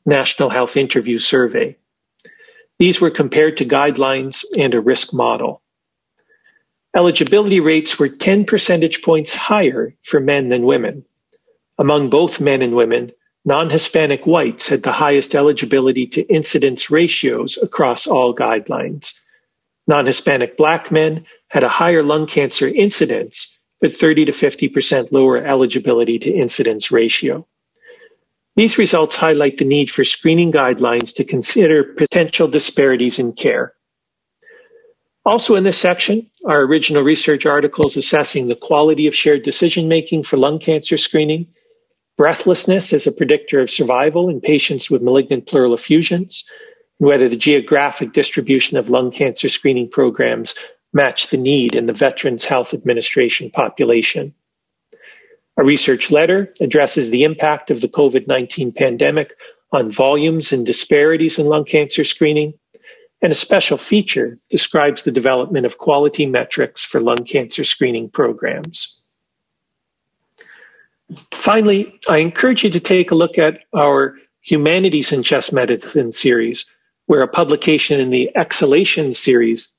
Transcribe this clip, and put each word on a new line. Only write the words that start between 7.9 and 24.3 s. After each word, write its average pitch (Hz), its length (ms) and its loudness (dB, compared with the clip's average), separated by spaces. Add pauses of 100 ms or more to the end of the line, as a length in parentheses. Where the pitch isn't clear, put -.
were 143 100 0
ten 196 360 0
percentage 170 580 0
points 156 320 -2
higher 131 680 -2
for 151 160 0
men 135 300 0
than 123 120 0
women. 123 420 -2 (720)
Among 143 320 0
both 170 300 2
men 139 220 0
and 120 140 0
women, 120 340 0 (360)
non-Hispanic 151 800 0
whites 151 420 0
had 135 140 -2
the 127 100 -4
highest 143 420 0
eligibility 131 720 2
to - 160 -4
incidence 147 680 0
ratios 147 680 0
across 131 460 -2
all 127 280 2
guidelines. 113 800 -6 (720)
Non-Hispanic 135 680 0
Black 156 340 0
men 160 360 0 (220)
had 135 160 0
a 120 40 2
higher 170 340 2
lung 151 240 0
cancer 139 400 -2
incidence, - 920 -2 (220)
but 156 120 0
thirty 156 320 2
to 143 80 0